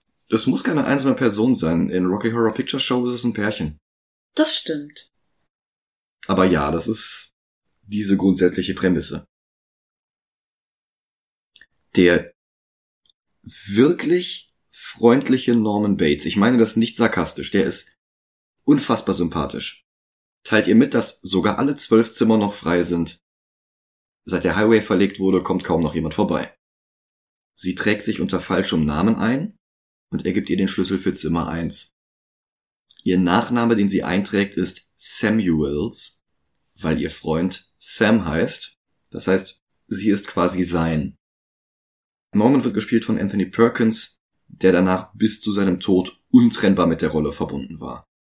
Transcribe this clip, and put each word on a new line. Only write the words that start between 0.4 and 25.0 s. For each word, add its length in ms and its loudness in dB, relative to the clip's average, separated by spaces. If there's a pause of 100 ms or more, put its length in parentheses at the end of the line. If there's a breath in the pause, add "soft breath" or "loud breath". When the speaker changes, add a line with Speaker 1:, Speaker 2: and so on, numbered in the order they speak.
Speaker 1:
muss 160 -2
keine 220 0
einsame 300 0
Person 400 2
sein. 340 0
In 160 0
Rocky 260 0
Horror 220 0
Picture 260 -4
Show 300 0
ist 60 -6
es 100 -6
ein 80 0
Pärchen. 440 -4 (580)
Speaker 2:
Das 200 2
stimmt. 560 -10 (1160)
Speaker 1:
Aber 180 2
ja, 260 2
das 160 -4
ist 440 -6 (520)
diese 320 0
grundsätzliche 600 2
Prämisse. 500 -2 (2750)
Der 380 4 (1300)
wirklich 840 0 (220)
freundliche 840 2
Norman 420 0
Bates, 280 0
ich 120 -4
meine 200 4
das 180 2
nicht 220 0
sarkastisch, 540 -2
der 140 2
ist 300 -6 (680)
unfassbar 520 2
sympathisch, 680 -6 (600)
teilt 240 2
ihr 80 4
mit, 180 4
dass 280 -2
sogar 380 0
alle 160 0
zwölf 360 2
Zimmer 260 2
noch 160 0
frei 300 0
sind. 360 -4 (1080)
Seit 160 -2
der 120 0
Highway 260 6
verlegt 380 0